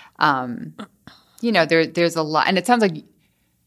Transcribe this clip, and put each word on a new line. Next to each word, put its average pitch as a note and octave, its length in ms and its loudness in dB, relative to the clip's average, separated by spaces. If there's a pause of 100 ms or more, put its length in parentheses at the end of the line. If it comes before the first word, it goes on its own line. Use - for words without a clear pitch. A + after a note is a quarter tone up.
(200)
um, C3+ 560 -2 (640)
you A#3 100 -2
know, F3 140 4
there, D#3+ 220 2
there's E3+ 280 0
a E3 60 0
lot. D#3 260 0
And F#3+ 120 2
it F3 80 -4
sounds A#3+ 160 2
like E3 200 -2 (640)